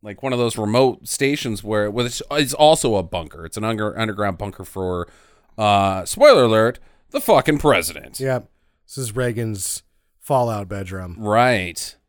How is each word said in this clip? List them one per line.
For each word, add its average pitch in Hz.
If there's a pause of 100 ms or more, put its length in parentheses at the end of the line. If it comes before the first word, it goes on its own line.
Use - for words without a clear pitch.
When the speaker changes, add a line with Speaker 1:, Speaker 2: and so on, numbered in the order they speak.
Speaker 1:
Like 104
one 131
of 120
those 120
remote 113
stations 135
where, 104
well, 120
it's, -
it's 143
also 151
a 92
bunker. 82
It's 82
an 107
under-, 107
underground 104
bunker 101
for, 90 (520)
uh, 98
spoiler 220
alert, 110 (320)
the 302
fucking 151
president. 85
Speaker 2:
Yep. 131 (380)
This -
is 117
Reagan's 113 (360)
fallout 117
bedroom. 92
Speaker 1:
Right. 107 (140)